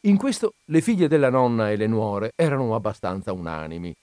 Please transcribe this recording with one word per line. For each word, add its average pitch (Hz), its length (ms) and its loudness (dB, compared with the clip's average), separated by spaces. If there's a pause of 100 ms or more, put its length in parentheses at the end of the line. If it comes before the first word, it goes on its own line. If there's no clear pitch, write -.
In 202 140 4
questo 226 380 -2 (120)
le 160 140 2
figlie 180 300 2
della 143 200 4
nonna 120 420 2
e 107 40 0
le 107 120 0
nuore 107 480 -2
erano 135 380 0
abbastanza 98 600 -4
unanimi. 82 680 -8